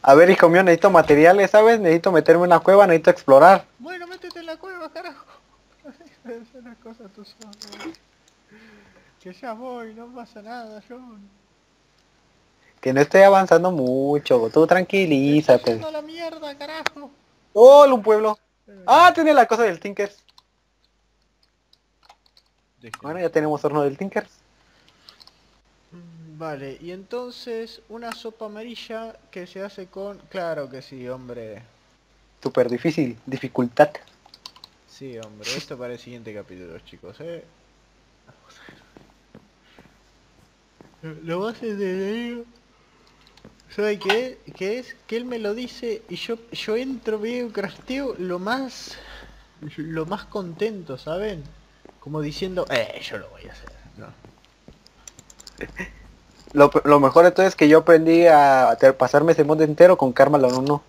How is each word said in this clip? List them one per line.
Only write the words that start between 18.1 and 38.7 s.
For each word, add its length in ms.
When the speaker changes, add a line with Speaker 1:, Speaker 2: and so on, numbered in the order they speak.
Speaker 2:
Eh. 60
Speaker 1:
Ah, 280
tiene 180
la 140
cosa 160
del 180
Tinker. 320
Speaker 2:
Déjalo. 220
Speaker 1:
Bueno, 180
ya 100
tenemos 340
horno 180
del 140
Tinker. 300
Speaker 2:
Mm, 460
vale, 440
y 80
entonces 1000
una 240
sopa 340
amarilla 680
que 160
se 160
hace 240
con, 320
claro 400
que 140
sí, 260
hombre. 540
Speaker 1:
Súper 260
difícil, 560
dificultad. 640
Speaker 2:
Sí, 320
hombre, 380
esto 220
para 160
el 40
siguiente 360
capítulo, 460
chicos, 400
¿eh? 240